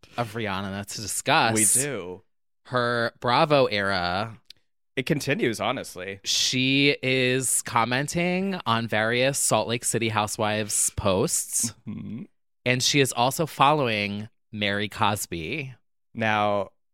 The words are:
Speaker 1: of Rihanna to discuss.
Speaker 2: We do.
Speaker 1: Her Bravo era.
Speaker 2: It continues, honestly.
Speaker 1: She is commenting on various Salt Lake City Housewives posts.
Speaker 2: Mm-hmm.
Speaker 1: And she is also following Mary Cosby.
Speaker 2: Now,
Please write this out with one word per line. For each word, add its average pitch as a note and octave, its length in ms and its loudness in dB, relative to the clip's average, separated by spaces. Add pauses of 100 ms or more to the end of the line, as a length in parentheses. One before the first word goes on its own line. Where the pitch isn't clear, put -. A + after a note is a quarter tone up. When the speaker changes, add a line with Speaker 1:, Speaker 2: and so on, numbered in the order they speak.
(180)
Speaker 1:
of A2+ 160 -4
Rihanna G2+ 520 -6
to - 160 -10
discuss. B2 540 2
Speaker 2:
We A2 260 4
do. F#2+ 420 -6 (420)
Speaker 1:
Her A#2+ 560 0
Bravo C#3 460 4
era. G2 680 0 (580)
Speaker 2:
It C3 100 -2
continues, C#3 560 0
honestly. G2 600 -6
Speaker 1:
She C3+ 800 2
is C3 580 0
commenting E3+ 1040 -2
on A#2 220 0
various A#2+ 500 0
Salt G#2+ 300 2
Lake A#2+ 180 -4
City A2+ 240 0
Housewives G#2+ 880 0
posts. G#2 760 0 (160)
Speaker 2:
Mm-hmm. G#2+ 360 -10 (420)
Speaker 1:
And B2 160 2
she C#3+ 180 2
is C3+ 120 4
also C3+ 340 0
following A2 840 0 (240)
Mary G#2 380 -2
Cosby. G#2+ 840 -2 (400)
Speaker 2:
Now, G#2 540 0 (240)